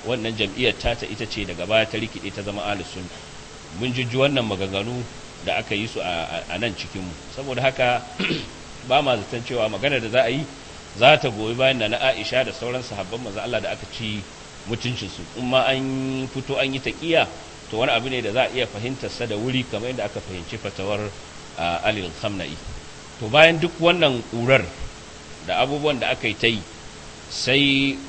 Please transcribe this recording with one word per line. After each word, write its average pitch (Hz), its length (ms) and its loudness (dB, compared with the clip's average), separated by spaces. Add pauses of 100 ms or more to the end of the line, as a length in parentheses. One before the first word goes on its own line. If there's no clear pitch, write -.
wannan 113 320 -2
jam'iyyar 107 400 2
tata 117 320 -2
ita 107 180 -6
ce 104 220 -4
daga 85 180 -6
baya 110 220 6
ta - 100 -6
rikide 104 360 -6
ta 104 100 -8
zama 101 240 -4
Ahlus 101 240 -4
Sunna. 90 160 -8 (720)
Mun 127 140 -2
jujju 123 260 0
wannan 139 240 4
maganganu 101 560 -2 (460)
da 95 160 0
aka 113 140 -2
yi 107 120 0
su 110 140 -6
a, - 20 -2
a, 85 340 -4 (160)
a 90 40 -2
nan 110 180 -2
cikinmu. 92 360 -8 (240)
Saboda 135 260 -4
haka 127 400 4 (400)
<clears throat> - 480 -10
ba 139 120 6
ma 131 140 4
zaton 113 300 -4
cewa 113 240 0
magana 120 320 2
da 110 80 -4
za 123 140 6
a 117 60 2
yi 143 140 0 (540)
za 135 200 10
ta 135 120 2
goyi 107 260 -2
bayan 131 220 4 (120)
na 117 100 0
Aisha 123 440 2
da 107 80 -6
sauran 123 320 -4
sahabban 104 400 -6
manzon 104 200 -6
Allah 117 180 0
da 87 100 -2
aka 104 200 -8
ci 107 280 -4 (480)
mutuncinsu. 113 540 -4 (160)
In 123 120 -4
ma 131 180 6
an 131 600 -2
fito 127 320 -4
an 135 140 2
yi 135 60 -4
taƙiya, 151 480 2 (420)
to 110 80 -4
wani 135 140 4
abu 117 180 2
ne 127 120 0
da 104 100 0
za 127 120 4
a 101 80 2
iya 120 160 0
fahimtar 117 420 -4
sa 120 160 -4
da 110 100 -2
wuri 127 280 0
kamar 113 280 -4
yadda 117 140 -2
aka 104 140 -6
fahimci 92 380 -8
fatawar, 101 420 -2 (580)
a, 85 260 0
Ali 107 200 2
al-Khamna'i. 87 520 -4 (640)
To 110 100 -4
bayan 160 300 10
duk 170 200 2
wannan 165 400 6 (120)
ƙurar 117 340 6 (800)
da 92 180 4
abubuwan 143 360 2
da 110 120 0
aka 127 160 -2
yi 101 80 0
ta 117 120 4
yi, 113 120 4 (720)
sai 139 680 4 (120)